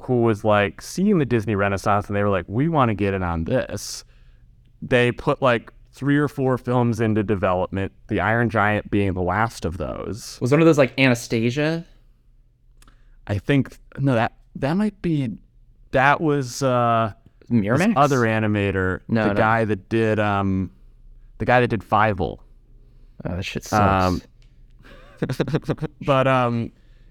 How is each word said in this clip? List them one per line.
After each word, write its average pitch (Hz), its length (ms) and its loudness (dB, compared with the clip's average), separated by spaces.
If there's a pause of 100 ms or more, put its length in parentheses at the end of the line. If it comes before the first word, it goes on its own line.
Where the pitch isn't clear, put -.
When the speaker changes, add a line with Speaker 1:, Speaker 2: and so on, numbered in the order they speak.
Speaker 1:
who 123 200 0
was, 110 220 0
like, 104 360 2
seeing 196 380 0
the 143 80 0
Disney 110 300 0
renaissance, 98 500 0
and 104 100 -6
they 101 60 0
were 104 80 0
like, 92 180 0
"We 127 200 -2
wanna 131 260 2
get 98 200 0
in 95 100 -4
on 85 200 -2
this." - 600 -6 (760)
They 123 300 2
put, - 320 -4
like, 117 300 0 (200)
three 143 260 0
or 147 100 2
four 131 300 0
films 120 420 0
into 110 240 2
development, 95 680 -2 (140)
The 101 140 -2
Iron 113 300 0
Giant 104 400 0
being 101 240 0
the 113 80 -4
last 104 420 -2
of 87 140 -6
those. 69 600 -10
Speaker 2:
Was 123 120 0
one 151 80 4
of 160 60 6
those, 156 120 6
like, 135 200 2
Anastasia? 135 880 0 (1400)
Speaker 1:
I 101 120 -4
think, 139 380 0 (220)
no, 135 160 0
that, 113 200 0 (220)
that 139 180 -4
might 202 280 -2
be, 139 360 -2 (520)
that 135 300 2
was, 143 420 -2
uh, 117 500 2 (380)
Speaker 2:
Miramax? 117 280 2
Speaker 1:
this 202 180 2
other 139 240 4
animator, 104 880 0
Speaker 2:
No, 113 200 0
Speaker 1:
the 101 60 0
Speaker 2:
no. 104 60 0
Speaker 1:
guy 113 240 2
that 101 240 -4
did, 110 320 0
um, 98 500 0 (680)
the 110 60 -8
guy 123 160 4
that 120 80 2
did 113 120 -2
Fievel. 98 580 0 (840)
Speaker 2:
Oh, 90 120 -6
that 95 80 -8
shit - 200 -8
sucks. 98 420 2
Speaker 1:
Um, 90 160 -2 (1000)
<laughs> 135 840 -6
but, 135 220 2
um, 120 420 -2 (400)